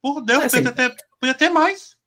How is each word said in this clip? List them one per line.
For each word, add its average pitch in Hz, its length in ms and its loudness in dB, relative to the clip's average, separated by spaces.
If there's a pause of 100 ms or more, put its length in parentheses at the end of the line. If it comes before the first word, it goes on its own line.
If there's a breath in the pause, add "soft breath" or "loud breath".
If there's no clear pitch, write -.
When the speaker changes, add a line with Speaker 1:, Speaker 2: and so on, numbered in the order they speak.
Speaker 1:
Por 285 220 -6
Deus, 247 220 2
Speaker 2:
É, 254 40 -2
Speaker 1:
podia 247 220 0
Speaker 2:
assim, 247 60 -12
Speaker 1:
ter, 247 200 -2 (240)
podia 262 140 -2
ter 302 160 0
mais. 349 460 0 (100)